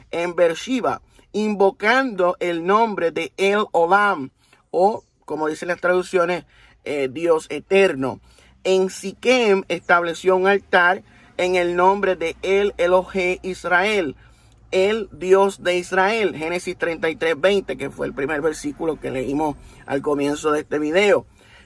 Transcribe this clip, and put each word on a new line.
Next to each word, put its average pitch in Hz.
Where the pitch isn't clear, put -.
en 170
Beersheba, 170
invocando 202
el 170
nombre 196
de 160
El 202
Olam, 170
o, 196
como 151
dicen 156
las 175
traducciones, 180
eh, 139
Dios 160
eterno. 147
En 190
Siquem 202
estableció 175
un 185
altar 196
en 180
el 175
nombre 185
de 165
El 196
Elohe 180
Israel, 180
el 202
Dios 196
de 180
Israel. 185
Génesis 170
treinta 165
y 156
tres 160
veinte, 185
que 135
fue 143
el 139
primer 143
versículo 151
que 135
leímos 139
al 139
comienzo 147
de 151
este 143
video. 160